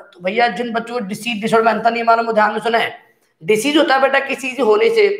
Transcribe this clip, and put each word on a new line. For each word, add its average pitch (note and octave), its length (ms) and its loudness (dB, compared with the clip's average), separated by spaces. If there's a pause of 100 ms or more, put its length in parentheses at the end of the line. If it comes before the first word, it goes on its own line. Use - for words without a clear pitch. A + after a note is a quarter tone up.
(120)
तो - 100 -20
भैया A3+ 280 0
जिन A3+ 220 -6
बच्चों A3+ 220 -6
को B3 80 -4
डिसीज G#3+ 400 -8
डिसऑर्डर A3+ 240 2
में A3 60 2
अंतर A3+ 200 0
नहीं A#3 120 -4
मालूम A3+ 220 2
वो A3+ 60 -2
ध्यान G#3 200 2
में A3+ 80 -6
सुने, A3+ 260 0 (560)
डिसीज G#3+ 340 0
होता C#4 180 4
है C4+ 80 2
बेटा C4+ 180 2
किसी C4+ 300 -8
से C4 120 -4
होने A3 280 4
से, G#3+ 180 2 (120)